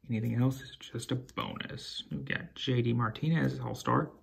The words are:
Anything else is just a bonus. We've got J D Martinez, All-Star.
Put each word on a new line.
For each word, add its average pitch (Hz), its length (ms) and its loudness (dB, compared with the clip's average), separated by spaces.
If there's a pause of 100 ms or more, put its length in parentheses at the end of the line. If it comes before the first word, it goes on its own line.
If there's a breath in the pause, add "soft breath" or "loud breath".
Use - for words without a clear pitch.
(100)
Anything 117 240 0
else 131 260 4
is - 160 -14
just - 360 -6
a - 20 2
bonus. - 960 -6
We've - 140 -4
got - 320 -2
J 123 260 2
D 117 100 2
Martinez, 127 680 2
All-Star. 123 500 2 (120)